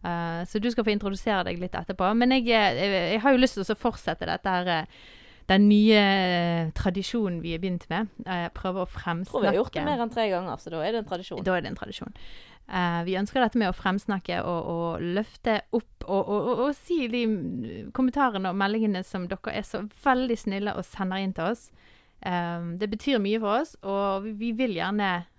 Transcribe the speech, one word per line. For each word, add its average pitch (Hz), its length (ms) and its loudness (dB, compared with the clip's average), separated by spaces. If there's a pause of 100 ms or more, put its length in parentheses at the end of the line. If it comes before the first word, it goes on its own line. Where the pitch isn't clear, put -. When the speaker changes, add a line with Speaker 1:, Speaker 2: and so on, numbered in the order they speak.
Speaker 1:
Eh, 175 420 -4
så 208 160 -4
du 233 80 0
skal 226 160 0
få 214 80 2
introdusere 202 540 0
deg 175 120 -4
litt 180 160 -6
etterpå. 185 380 0
Men 240 180 6
jeg, 262 220 4
eh, 196 420 4 (200)
jeg 220 80 0
har 277 100 8
jo 254 80 6
lyst 254 160 2
til 190 80 -2
å 220 140 -2
fortsette - 500 -4
dette 185 240 -2
her, 180 160 0
eh, - 440 -4 (360)
den 202 180 8
nye, 208 340 8
eh, 175 720 2
tradisjonen 190 680 -2
vi 165 140 -4
har 165 80 -6
begynt 180 260 -4
med. 202 220 -2 (100)
Eh, 175 280 -4
prøve 185 360 -4
å - 60 -12
Speaker 2:
Tror 180 500 -4
vi 196 80 2
har 185 80 2
gjort 240 160 0
det - 80 -4
Speaker 1:
fremsnakke. - 40 -2
Speaker 2:
mer 285 180 0
enn 233 100 -6
tre 226 160 0
ganger, 180 320 -2
så - 80 -12
da 160 160 -4
er 208 80 0
det 233 80 0
en 208 80 -10
tradisjon. 180 340 -6
Speaker 1:
Da 185 140 2
er 170 40 0
det - 100 -8
en - 80 -10
tradisjon. - 340 -12 (500)
Eh, 175 400 -2
vi 185 100 -2
ønsker 208 280 0
dette 233 160 2
med 214 120 2
å 185 80 -2
fremsnakke 190 640 -2
og, 170 260 -2
og 170 340 -4
løfte 202 680 -2
opp - 380 -4
og, 196 240 0
og, 208 200 0
og, 247 100 0
og 277 140 2
si 302 340 -2
de, 233 180 0
mm, 220 680 -4
kommentarene 247 560 2
og 180 80 -2
meldingene 202 480 0
som 180 220 -6
dere - 260 -8
er 214 80 -4
så 196 220 -6 (160)
veldig 254 380 2
snille 202 360 -4
og 175 120 -6
sender 185 360 -4
inn 190 120 -2
til 165 120 -4
oss. 220 220 -4 (560)
Ehm, 175 540 -4
det 208 120 -2
betyr 220 320 0
mye 208 180 0
for 214 200 2
oss, 320 200 -6
og 196 460 -2
vi, 220 80 -8
vi 220 180 -4
vil 226 260 0
gjerne 196 340 0 (280)